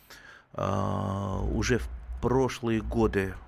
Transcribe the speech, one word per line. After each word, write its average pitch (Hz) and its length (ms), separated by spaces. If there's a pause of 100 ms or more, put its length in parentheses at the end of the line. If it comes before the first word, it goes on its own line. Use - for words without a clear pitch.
(540)
а, 98 840 (120)
уже 110 280
в - 100 (320)
прошлые 120 600
годы 104 520 (140)